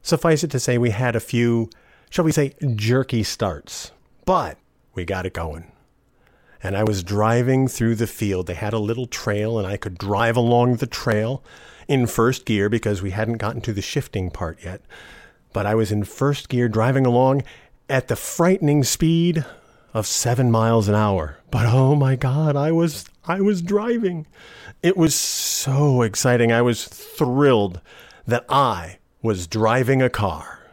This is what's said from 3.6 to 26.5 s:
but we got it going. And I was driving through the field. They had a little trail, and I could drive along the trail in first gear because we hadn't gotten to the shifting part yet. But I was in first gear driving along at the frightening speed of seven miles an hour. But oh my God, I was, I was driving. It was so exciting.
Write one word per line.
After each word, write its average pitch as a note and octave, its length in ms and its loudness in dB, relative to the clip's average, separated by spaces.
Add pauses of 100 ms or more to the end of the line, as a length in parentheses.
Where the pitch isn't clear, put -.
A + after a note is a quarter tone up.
but - 320 0 (380)
we F2+ 100 -6
got F#2 220 -4
it F2 60 -8
going. D#2+ 380 -10 (920)
And F#2+ 120 -4
I G#2 80 0
was G2+ 200 0
driving A#2+ 640 2
through A2+ 280 0
the A2 120 -2
field. F#2 400 -4
They F2 80 -8
had G#2 180 -6
a A2+ 60 -2
little A2+ 260 -4
trail, G#2+ 540 -4
and F#2 80 -4
I G2+ 100 -6
could F#2 220 -10
drive G#2+ 360 0
along A#2+ 420 4
the B2 100 -4
trail A2+ 560 -4 (440)
in B2+ 200 2
first A#2+ 380 0
gear G#2 240 0
because G#2 340 -2
we G2 80 -6
hadn't A2 260 -4
gotten A2 240 -6
to A2+ 120 -6
the G2 100 -4
shifting F#2+ 480 -6
part - 320 -10
yet. F#2 180 -12 (720)
But G2 140 -2
I A2 80 0
was A2 160 0
in G#2 140 0
first - 440 -4
gear B2 180 2
driving B2 380 2
along C3 380 2 (440)
at C3 200 -2
the A#2 80 -2
frightening D#3+ 680 2
speed E3 640 0 (480)
of A2 140 -2
seven B2 420 0
miles A2+ 380 4
an G#2 80 2
hour. F#2+ 420 0 (140)
But A2 160 0
oh C3 280 4
my C3+ 200 2
God, C#3+ 400 0
I D3 160 0
was, E3 340 0 (220)
I F#3 140 -2
was G3 200 2
driving. G3+ 640 -2 (560)
It F#3 160 2
was D#3+ 160 4
so C3+ 880 0
exciting. A#2 500 2